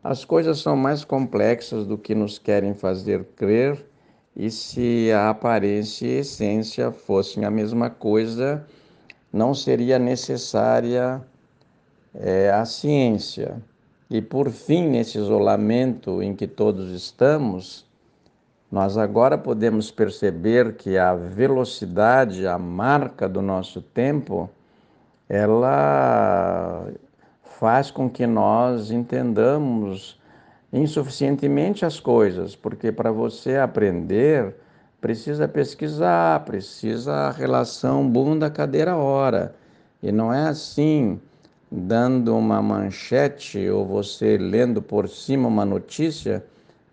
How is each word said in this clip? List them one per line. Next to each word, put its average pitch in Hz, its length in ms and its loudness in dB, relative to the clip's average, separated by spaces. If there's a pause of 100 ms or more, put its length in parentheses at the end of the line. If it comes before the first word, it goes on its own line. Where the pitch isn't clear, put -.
as 131 220 -4
coisas 160 340 2
são 151 160 0
mais 143 300 0
complexas 117 800 0
do 104 120 -4
que 107 160 -6
nos 104 240 -2
querem 101 360 0
fazer 95 500 -2 (140)
crer, 123 480 0 (500)
e 110 160 -4
se 117 640 0
a 107 160 4
aparência 107 760 0
e 127 100 -2
a - 20 0
essência 110 720 -4
fossem 98 540 -2
a 104 60 -2
mesma 113 380 -2
coisa, 117 800 -2 (640)
não 117 220 2
seria 127 440 2
necessária, 123 1200 0 (920)
é, 98 380 2
a 107 140 2
ciência. 117 960 -2 (440)
E 113 140 -2
por 131 300 -2
fim, 160 360 0
nesse 117 300 0
isolamento 104 1040 2
em 98 140 -4
que 98 100 -6
todos 95 460 -2
estamos, 107 960 -2 (840)
nós 98 280 0
agora 113 360 4
podemos 110 540 0
perceber 104 840 0
que 95 200 -4
a 90 200 4
velocidade, 104 1300 0
a 90 140 0
marca 104 680 0
do 95 140 -2
nosso 95 400 -4
tempo, 120 680 -2 (800)
ela 104 1600 2 (540)
faz 131 480 0
com 135 180 -4
que 120 200 -2
nós 110 640 2
entendamos 120 1300 -2 (500)
insuficientemente 143 1120 0
as 156 160 -2
coisas, 101 560 2
porque - 360 -4
para 113 200 0
você 117 460 -2
aprender, 107 960 2 (480)
precisa 147 460 -4
pesquisar, 151 1000 0
precisa 113 640 -6
a 143 200 -2
relação 131 760 0
bunda, 151 440 0
cadeira, 151 440 -2
hora. 135 600 0 (460)
E 98 100 -4
não 113 200 0
é 147 160 0
assim, 147 720 0 (520)
dando 113 640 2
uma 107 240 2
manchete 104 1080 -2
ou 98 160 0
você 101 520 0
lendo 107 440 0
por 101 280 -2
cima 135 380 -2
uma 107 180 0
notícia 101 800 -4 (500)